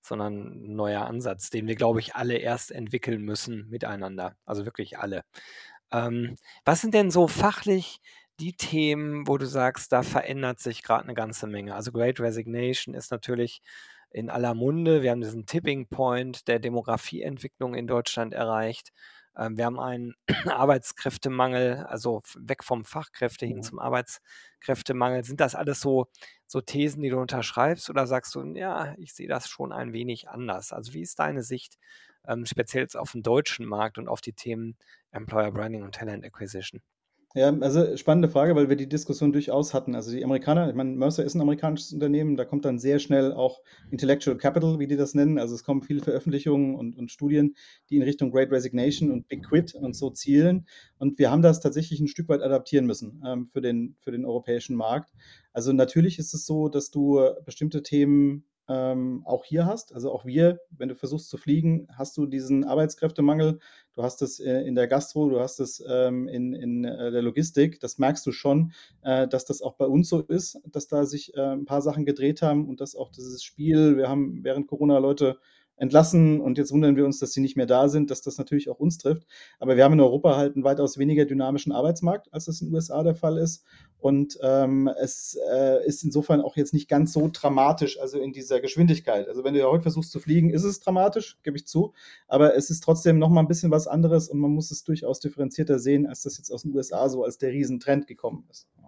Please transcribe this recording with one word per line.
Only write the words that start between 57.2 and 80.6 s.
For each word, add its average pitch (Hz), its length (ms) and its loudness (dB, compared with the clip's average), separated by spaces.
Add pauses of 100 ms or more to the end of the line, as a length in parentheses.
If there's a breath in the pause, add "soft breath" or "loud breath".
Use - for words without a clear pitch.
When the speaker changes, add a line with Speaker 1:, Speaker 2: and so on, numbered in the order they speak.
Speaker 2:
bestimmte 151 400 -6
Themen, 143 640 2 (220)
ähm, 131 580 -2
auch 123 200 -2
hier 165 220 0
hast. 220 260 -6
Also 123 180 -6
auch 127 140 -8
wir, 170 340 4 (120)
wenn 131 180 -8
du 123 60 -8
versuchst 143 340 -8
zu - 80 -14
fliegen, 160 560 2
hast 135 240 -10
du 147 80 0
diesen 135 380 -2
Arbeitskräftemangel. 156 960 0 (340 soft breath)
Du 117 80 -8
hast 127 220 -4
es, - 160 -8
äh, 131 220 -2
in 135 120 -4
der 123 140 2
Gastro, 143 420 0
du 127 100 2
hast 127 200 -4
es, 127 280 -8
ähm, 127 400 0
in, 127 260 -4
in, 120 300 -4
äh, 120 280 -6
der 120 100 0
Logistik. 147 580 0
Das - 200 -10
merkst 135 260 0
du 135 60 -2
schon, 151 420 0 (300 loud breath)
äh, 131 240 2
dass 131 180 -2
das 139 160 -6
auch 127 140 -8
bei 135 100 0
uns 143 240 4
so 160 120 0
ist, 175 440 -4
dass 151 220 -10
da 147 180 0
sich, 143 300 -10
äh, 139 60 -4
ein 139 240 -4
paar 143 180 -2
Sachen 147 220 -2
gedreht 139 360 0
haben 147 260 2
und 131 140 -10
dass 135 140 -10
auch 131 160 -10
dieses 127 320 -14
Spiel, 151 540 4
wir 131 120 2
haben 135 340 -2
während 139 220 -2
Corona 143 320 2
Leute 139 400 2 (400 soft breath)
entlassen 156 640 6
und 127 180 0
jetzt 139 140 0
wundern 147 240 6
wir 139 100 4
uns, 139 140 -2
dass 135 140 -6
sie 139 80 0
nicht 131 160 0
mehr 131 80 2
da 127 240 6
sind, 147 200 2
dass 131 120 -6
das - 160 -8
natürlich 143 320 -2
auch 123 100 -8
uns 165 180 0
trifft. 160 300 -2 (320 loud breath)
Aber 131 160 4
wir 123 80 10
haben 143 100 10
in 156 60 8
Europa 139 380 6
halt 143 180 0
einen 135 80 -2